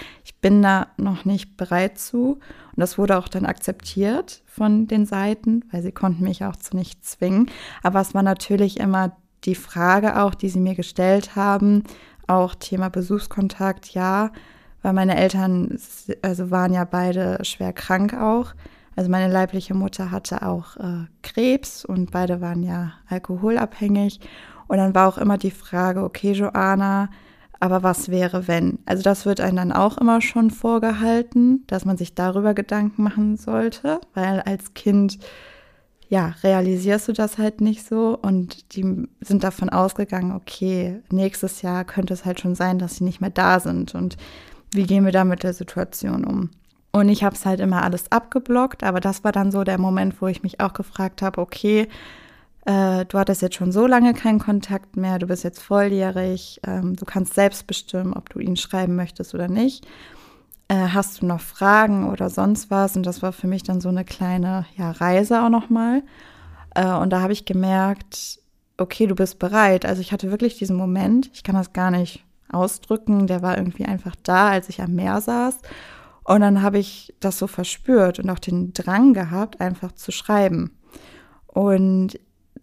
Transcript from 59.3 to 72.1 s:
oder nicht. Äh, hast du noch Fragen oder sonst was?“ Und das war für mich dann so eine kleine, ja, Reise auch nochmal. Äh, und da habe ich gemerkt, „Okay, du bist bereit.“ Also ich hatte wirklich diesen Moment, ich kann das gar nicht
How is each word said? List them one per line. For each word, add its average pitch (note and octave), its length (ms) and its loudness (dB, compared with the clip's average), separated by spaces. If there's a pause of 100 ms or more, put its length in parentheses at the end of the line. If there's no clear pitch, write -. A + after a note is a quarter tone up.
oder F3 140 -4
nicht. A3 400 0 (800)
Äh, F#3 260 2
hast G3 280 -4
du F#3 60 0
noch F3 140 -2
Fragen G3+ 680 2
oder F#3+ 220 -4
sonst G3 400 0
was?“ G3 240 2
Und F#3 100 0
das F3 160 -6
war F#3 120 -4
für - 120 -6
mich F#3 160 -2
dann F#3 200 -2
so F3+ 80 -4
eine F#3 140 -2
kleine, F#3 640 -2 (100)
ja, E3+ 140 -4
Reise G3 540 2
auch A#3 60 4
nochmal. A#3 520 2 (720)
Äh, F#3 180 2
und F3+ 200 0
da F#3 100 2
habe F#3+ 120 0
ich G3+ 120 -6
gemerkt, F#3+ 920 -2 (380)
„Okay, F#3 280 0
du G3 80 2
bist F#3 240 -2
bereit.“ F#3+ 480 2
Also F#3 160 -2
ich F3+ 100 -10
hatte G3 200 -4
wirklich A3 260 -2
diesen G3 180 -2
Moment, F#3+ 580 2
ich - 100 -20
kann F#3+ 100 -2
das F#3+ 180 0
gar F#3 200 0
nicht F3 340 -2 (260)